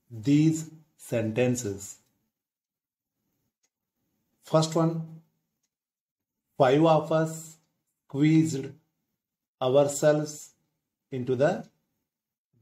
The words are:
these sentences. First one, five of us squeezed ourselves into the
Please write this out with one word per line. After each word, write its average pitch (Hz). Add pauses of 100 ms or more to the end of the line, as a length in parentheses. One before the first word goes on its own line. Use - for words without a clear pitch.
these 147 (280)
sentences. 113 (2500)
First 160
one, - (1400)
five 143
of 156
us - (500)
squeezed 143 (920)
ourselves 147 (600)
into 127
the 165 (960)